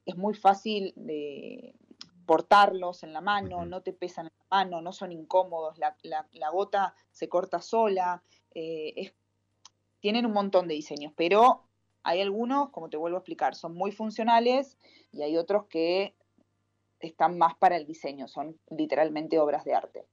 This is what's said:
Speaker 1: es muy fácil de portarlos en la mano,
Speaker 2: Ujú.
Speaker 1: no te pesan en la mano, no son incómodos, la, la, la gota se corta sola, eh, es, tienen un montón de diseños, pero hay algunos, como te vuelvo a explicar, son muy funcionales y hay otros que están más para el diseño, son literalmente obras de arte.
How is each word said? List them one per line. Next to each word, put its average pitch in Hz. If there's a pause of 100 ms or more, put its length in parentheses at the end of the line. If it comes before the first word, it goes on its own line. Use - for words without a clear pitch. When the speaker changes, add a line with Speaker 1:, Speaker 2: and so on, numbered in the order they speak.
Speaker 1:
es 175
muy 202
fácil 202
de - (500)
portarlos 190
en 160
la 156
mano, 185
Speaker 2:
Ujú. -
Speaker 1:
no 180
te 185
pesan 175
en - (160)
la 190
mano, 180
no 175
son 185
incómodos, 160
la, 151
la, 156
la 156
gota 196 (160)
se -
corta 175
sola, 190 (300)
eh, 160
es, - (840)
tienen 233
un 220
montón 196
de 156
diseños, 147
pero 208 (400)
hay 175
algunos, 240
como 165
te 151
vuelvo 170
a -
explicar, 160
son 170
muy 190
funcionales 233 (340)
y 143
hay 156
otros 202
que 175 (840)
están 165
más 165
para 180
el 151
diseño, 139
son 151 (100)
literalmente 156
obras 147
de 135
arte. -